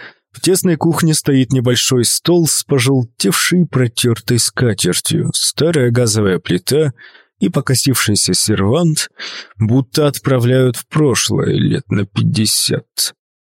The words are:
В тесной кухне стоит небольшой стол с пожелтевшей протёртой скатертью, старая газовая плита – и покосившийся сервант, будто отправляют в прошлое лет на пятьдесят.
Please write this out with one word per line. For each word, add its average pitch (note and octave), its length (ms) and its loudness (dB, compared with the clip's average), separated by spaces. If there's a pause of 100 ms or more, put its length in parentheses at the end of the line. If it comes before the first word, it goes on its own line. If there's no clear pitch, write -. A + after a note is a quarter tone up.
(320)
В - 100 -20
тесной F3 340 2
кухне D#3+ 380 0
стоит C3 380 2
небольшой B2 540 0
стол E3+ 420 2
с - 160 -4
пожелтевшей C#3 1000 0
протёртой B2 760 -2
скатертью, - 960 -2
старая D3 560 0
газовая G#2+ 500 0
плита – C#3 540 0 (460)
и - 100 0
покосившийся B2+ 840 0
сервант, A2+ 760 0 (480)
будто C3 500 0
отправляют B2+ 680 2
в - 120 -14
прошлое C3+ 680 0
лет - 360 0
на G2+ 160 0
пятьдесят. - 1080 -2 (380)